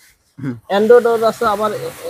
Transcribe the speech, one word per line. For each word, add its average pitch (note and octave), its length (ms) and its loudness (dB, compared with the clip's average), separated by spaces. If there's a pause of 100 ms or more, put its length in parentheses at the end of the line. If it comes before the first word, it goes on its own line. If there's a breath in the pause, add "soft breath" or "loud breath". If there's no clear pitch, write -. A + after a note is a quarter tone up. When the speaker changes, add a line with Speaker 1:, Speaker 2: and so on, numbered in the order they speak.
(420 soft breath)
Speaker 1:
হুম। C3 120 -6 (240)
Speaker 2:
Android-ও A3+ 480 4
আছে, A3 200 -4
আবার G#3+ 240 -2 (400)